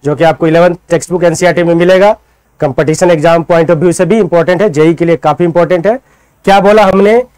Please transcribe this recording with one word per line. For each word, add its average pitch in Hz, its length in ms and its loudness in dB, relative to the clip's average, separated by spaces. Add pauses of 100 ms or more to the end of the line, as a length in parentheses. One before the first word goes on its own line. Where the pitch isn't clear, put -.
जो 147 120 -2
कि 151 80 -2
आपको 160 220 0
इलेवंथ 170 280 2 (140)
टेक्स्ट 165 220 -4
बुक 175 140 -4
एनसीईआरटी 175 380 0
में 170 120 0
मिलेगा। 185 380 2 (480)
Competition 156 500 -2
exam 165 320 0
point 165 280 0
ऑफ 165 80 0
view 175 140 0
से 185 120 -2
भी 190 140 0
important 175 440 0
है, 214 80 0
जेई 156 240 0
के 170 100 -4
लिए 165 120 0
काफी 156 280 -2
important 170 420 -2
है। 233 140 -2 (440)
क्या 196 160 2
बोला 208 240 4
हमने? 202 380 0 (160)